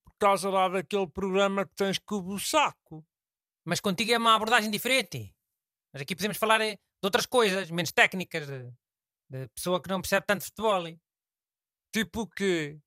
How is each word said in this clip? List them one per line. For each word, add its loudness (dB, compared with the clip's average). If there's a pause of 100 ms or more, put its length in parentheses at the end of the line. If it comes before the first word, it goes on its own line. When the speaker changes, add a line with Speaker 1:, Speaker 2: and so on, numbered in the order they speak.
Speaker 1:
por -20
causa 2
lá 2
daquele -2
programa 0
que -20
tens 0
com -8
o -4
Bussaco. -2 (600)
Speaker 2:
Mas -2
contigo 0
é 6
uma 4
abordagem 2
diferente. -2 (560)
Mas -10
aqui -8
podemos -6
falar, 2
eh, -4
de -20 (220)
outras 2
coisas, 2
menos -2
técnicas, 0
de, -12 (580)
de -10
pessoa -2
que -10
não -2
percebe 0
tanto 0
de -10
futebol. 0 (1080)
Speaker 1:
Tipo -2
o -6
quê? -2